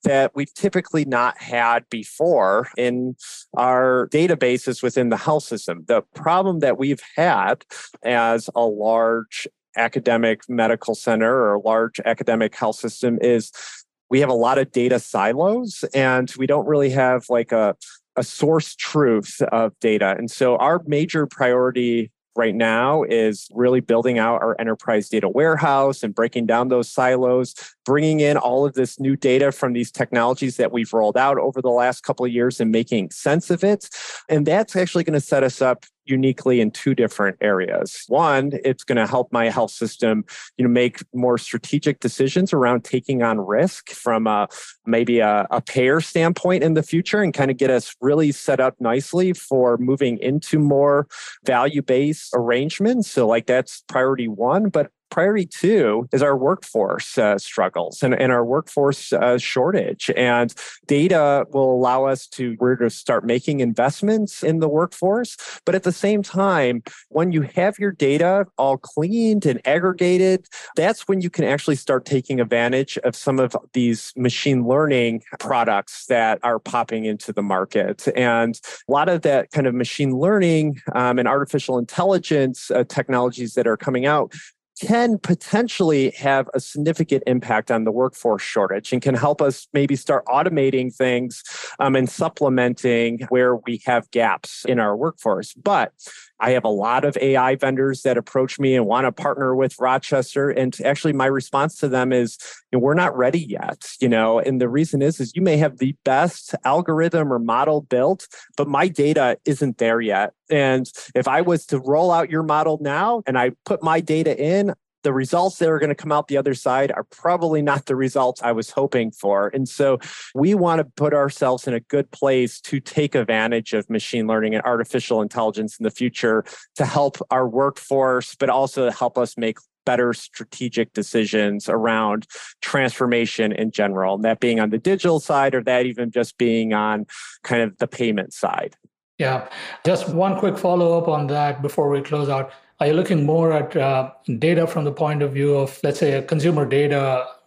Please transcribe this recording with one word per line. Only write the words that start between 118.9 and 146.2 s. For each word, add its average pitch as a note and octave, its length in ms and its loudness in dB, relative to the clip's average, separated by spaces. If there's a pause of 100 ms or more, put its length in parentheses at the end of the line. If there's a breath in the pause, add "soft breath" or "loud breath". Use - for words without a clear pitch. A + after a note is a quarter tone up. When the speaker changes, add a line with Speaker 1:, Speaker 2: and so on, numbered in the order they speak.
Speaker 1:
for. G2+ 420 0
And C3+ 120 -2
so C3+ 320 0 (360 loud breath)
we D#3+ 200 2
wanna E3+ 300 2
put D3 300 -2
ourselves C#3 520 0
in C3 60 -2
a A#2 80 -2
good C#3 300 -2
place C3 520 0
to C#3 180 -4
take - 340 -4
advantage A2+ 580 0
of G#2+ 160 -2
machine A2+ 380 -2
learning A2 280 0
and G#2+ 100 -2
artificial A#2 580 -2
intelligence G#2+ 580 -4
in A2+ 40 -8
the A2 60 0
future A#2 540 -2 (300 loud breath)
to D3 100 -2
help C#3 320 0 (140)
our C3 180 0
workforce, C3 880 -2
but C3+ 160 -2
also C3+ 340 0
to A#2+ 80 0
help - 240 -4
us A#2+ 220 -2
make A2+ 180 -4 (300)
better B2 260 0
strategic - 800 -6
decisions G#2 760 -2
around A2 600 0 (340 loud breath)
transformation A#2+ 920 0
in A2 180 -4
general, G2 460 -2
and G#2+ 80 -6
that A2+ 160 0
being A#2 200 0
on G#2+ 80 0
the A2 100 -2
digital F3+ 400 0
side C#3 360 0
or B2+ 80 0
that B2+ 240 2
even A#2+ 240 -4
just A#2 260 -2
being A2+ 380 0
on G#2+ 320 0 (360 loud breath)
kind A#2+ 200 0
of G#2 160 -4
the A#2 80 -2
payment G#2+ 480 -4
side. - 420 -4 (400)
Speaker 2:
Yeah. C3 320 -2 (360 loud breath)
Just F3 260 0
one F3+ 280 0
quick G3 200 0
follow-up E3+ 500 2
on D3 200 0
that C#3+ 340 -2
before C#3+ 260 0
we C#3+ 140 0
close D3 260 -2
out. C3 240 -4 (280 loud breath)
Are D3 60 2
you D3+ 80 4
looking E3 320 2
more E3 260 2
at, D3 240 -2
uh, C3+ 340 0 (280)
data E3 280 2
from D#3+ 180 -4
the C#3+ 80 -2
point D3+ 280 -2
of C#3 140 -2
view C#3+ 200 2
of, C3+ 280 -2
let's C#3+ 160 -2
say, C#3+ 160 2
a C3+ 80 -2